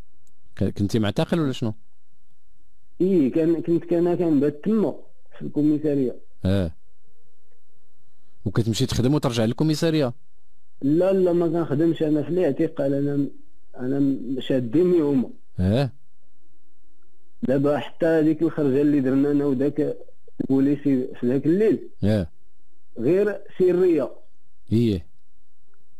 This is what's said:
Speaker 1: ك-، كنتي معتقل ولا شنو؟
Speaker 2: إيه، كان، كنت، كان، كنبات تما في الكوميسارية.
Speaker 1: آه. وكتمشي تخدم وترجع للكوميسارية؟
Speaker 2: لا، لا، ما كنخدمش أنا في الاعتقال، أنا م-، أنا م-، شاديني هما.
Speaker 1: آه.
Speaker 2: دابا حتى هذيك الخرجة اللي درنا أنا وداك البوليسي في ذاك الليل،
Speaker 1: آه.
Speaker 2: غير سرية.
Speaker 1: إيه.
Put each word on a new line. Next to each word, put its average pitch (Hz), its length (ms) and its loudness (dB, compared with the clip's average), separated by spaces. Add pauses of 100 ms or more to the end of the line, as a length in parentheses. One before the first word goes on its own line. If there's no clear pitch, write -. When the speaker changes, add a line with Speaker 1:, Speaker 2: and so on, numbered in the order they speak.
(560)
Speaker 1:
ك-، - 80 0
كنتي 101 340 0
معتقل 156 420 0
ولا 139 120 0
شنو؟ 113 220 -4 (1300)
Speaker 2:
إيه، 170 320 4
كان، 160 300 2
كنت، 170 220 0
كان، 175 300 2
كنبات 151 500 2
تما 202 300 2 (440)
في - 40 -10
الكوميسارية. 147 760 2 (280)
Speaker 1:
آه. 95 260 2 (1700)
وكتمشي 113 420 0
تخدم 123 280 2
وترجع 120 300 0
للكوميسارية؟ 151 680 2 (680)
Speaker 2:
لا، 170 300 4
لا، 185 200 4
ما 170 160 4
كنخدمش 160 540 2
أنا 151 200 2
في 127 60 -6
الاعتقال، 156 680 2
أنا 143 220 0
م-، 143 140 2 (460)
أنا 131 240 0
م-، 135 380 2
شاديني 143 600 2
هما. 143 300 2 (300)
Speaker 1:
آه. 113 300 2 (1500)
Speaker 2:
دابا 139 360 2
حتى - 280 -2
هذيك 160 360 4
الخرجة 147 400 2
اللي 147 180 4
درنا 135 300 2
أنا 143 140 2
وداك 139 520 0 (440)
البوليسي 135 680 2
في - 220 -4
ذاك 135 180 2
الليل، 180 420 4 (160)
Speaker 1:
آه. 101 220 4 (720)
Speaker 2:
غير 196 420 2 (180)
سرية. 175 520 4 (600)
Speaker 1:
إيه. 107 340 2 (920)